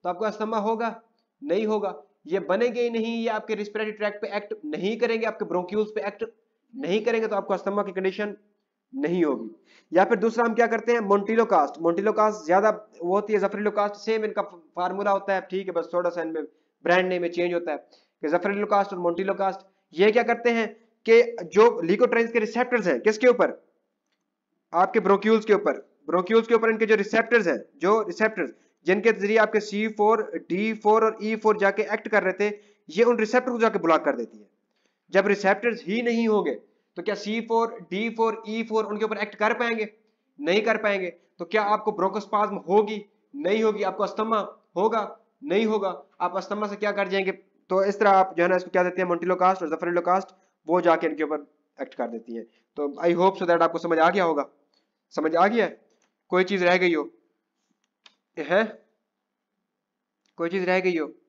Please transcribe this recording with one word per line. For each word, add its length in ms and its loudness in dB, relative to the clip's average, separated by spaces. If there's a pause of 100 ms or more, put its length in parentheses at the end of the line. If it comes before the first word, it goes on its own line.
तो 60 -4
आपको 160 -6
asthma 320 -4
होगा? 440 -4 (420)
नहीं 240 0
होगा। 360 -4 (240)
ये 120 -2
बनेंगे 420 0
ही 80 0
नहीं, 320 -2
ये 60 -2
आपके 280 -4
respiratory 360 -6
tract 300 -6
पे 160 -6
act 160 -8 (120)
नहीं 320 -4
करेंगे, 280 0
आपके 200 -4
bronchioles 500 -2
पे 60 -4
एक्ट 240 -8 (500)
नहीं 300 -2
करेंगे, 220 0
तो 80 -4
आपको 180 -2
asthma 300 -2
की 80 -6
condition 460 -4 (580)
नहीं 300 0
होगी। 300 -4 (380)
या 120 6
फिर 120 2
दूसरा 280 0
हम 80 0
क्या 140 2
करते 240 -2
हैं, 80 2
Montelukast। 720 2
Montelukast 760 0
ज्यादा 240 4 (340)
वो 120 0
होती 180 0
है, 60 2
Zafirlukast 540 -2
same 320 -4
इनका 160 -4 (340)
formula 360 -2
होता 220 0
है, 80 0
ठीक 260 -6
है, 60 -8
बस 200 -2
थोड़ा 160 0
सा 120 -4
इनमें 220 -6 (400)
brand 240 2
नेम 140 -2
में 100 -4
change 220 -2
होता 180 -4
है 60 -6 (440)
कि 60 -6
Zafirlukast 680 0
और 60 -8
Montelukast। 600 -2 (340)
ये 180 4
क्या 120 4
करते 260 0
हैं 240 -2 (360)
कि 340 6
जो 400 4
Leukotrienes 480 2
के 80 0
रिसेप्टर्स 480 -2
हैं, 140 0
किसके 260 2
ऊपर? 380 2 (1080)
आपके 260 2
brocules 460 2
के 80 4
ऊपर। 540 -2
brocules 400 2
के 60 2
ऊपर 160 2
इनके 160 0
जो 100 4
receptors 520 0
हैं, 180 -2 (120)
जो 240 2
receptors 500 -2 (340)
जिनके 260 2
जरिए 260 0
आपके 220 4
सी 280 -4
फ़ोर, 640 0
डी 240 -2
फ़ोर 320 4
और 160 0
ई 140 -2
फ़ोर 220 2
जाके 240 2
एक्ट 260 -4
कर 160 2
रहे 100 0
थे, 260 -2 (300)
ये 140 2
उन 160 4
रिसेप्टर 320 0
को 80 -4
जाके 200 2
block 260 2
कर 100 2
देती 220 -10
है। 120 -20 (600)
जब 160 2
receptors 600 0
ही 140 -2
नहीं 260 0
होंगे, 240 2 (440)
तो 80 -10
क्या 120 -2
सी 260 -6
फ़ोर, 500 -2
डी 180 -4
फ़ोर, 380 -2
ई 160 -4
फ़ोर 220 -2
उनके 200 -4
ऊपर 120 -4
act 180 -6
कर 180 0
पाएंगे? 400 -4 (480)
नहीं 200 2
कर 160 0
पाएंगे। 320 -2
तो 360 -14
क्या 180 0
आपको 280 0
bronchospasm 640 -2
होगी? 500 0 (300)
नहीं 280 0
होगी। 200 0
आपको 200 -4
asthma 540 -4 (180)
होगा? 440 -2 (240)
नहीं 220 0
होगा। 380 -2 (180)
आप 160 -4
asthma 300 -6
से 80 -8
क्या 160 -4
कर 160 -2
जाएंगे? 240 -2 (380)
तो 140 2
इस 160 -2
तरह 100 6
आप 280 6
जो 60 4
है 60 4
ना, 60 4
इसको 140 -2
क्या 140 2
देते 180 0
हैं, 80 0
Montelukast 520 2
और 80 -4
Zafirlukast, 580 0 (400)
वो 140 2
जाके 260 4
इनके 160 -2
ऊपर 280 -6 (300)
act 120 -12
कर 140 -4
देती 280 -12
है। 80 -10 (320)
तो 120 -4 (140)
I 140 2
hope 200 2
so 120 -4
that 140 4
आपको 160 2
समझ 220 0
आ 100 6
गया 140 0
होगा। 220 0 (640)
समझ 260 -2
आ 120 4
गया 180 2
है? 160 -12 (480)
कोई 140 2
चीज 200 -2
रह 140 4
गई 160 2
हो? 160 -2 (1300)
है? 460 -2 (1500)
कोई 120 -4
चीज 160 -2
रह 140 2
गई 180 0
हो? 160 -6 (160)